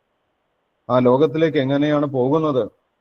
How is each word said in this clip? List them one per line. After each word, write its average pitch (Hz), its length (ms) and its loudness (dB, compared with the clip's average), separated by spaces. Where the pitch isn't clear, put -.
ആ 123 100 2
ലോകത്തിലേക്ക് 151 580 2
എങ്ങനെയാണ് 143 480 0
പോകുന്നത് 135 680 -2